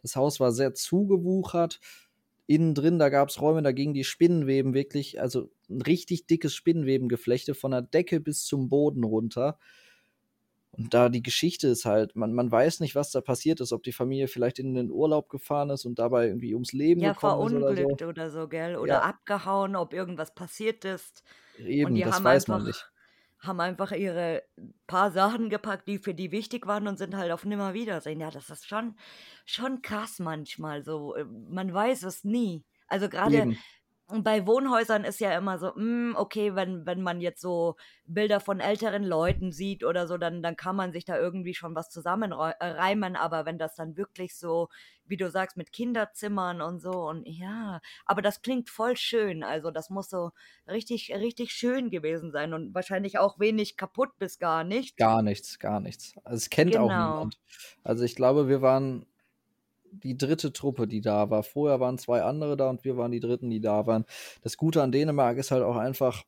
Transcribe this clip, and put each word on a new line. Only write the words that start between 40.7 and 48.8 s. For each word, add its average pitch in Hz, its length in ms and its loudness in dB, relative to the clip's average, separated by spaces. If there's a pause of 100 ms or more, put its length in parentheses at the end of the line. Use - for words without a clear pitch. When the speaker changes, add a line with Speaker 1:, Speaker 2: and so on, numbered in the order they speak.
Speaker 2:
man 185 160 -2
sich 170 140 -10
da 170 120 -4
irgendwie 180 360 -2
schon 165 220 -10
was 160 140 -8
zusammenrei-, 170 680 -2
äh, 175 120 -4
reimen. 185 440 0
Aber 160 300 -2
wenn 165 120 -6
das 156 180 -6
dann 160 200 -10
wirklich 185 420 -10
so, 170 300 -2 (380)
wie 196 100 -6
du 180 160 -4
sagst, 190 240 -2
mit 175 160 -12
Kinderzimmern 208 880 -4
und 170 200 -6
so 180 260 -4
und 160 180 -8
ja, 185 540 -10 (260)
aber - 160 0
das 202 200 -2
klingt 247 280 -4
voll 240 280 -2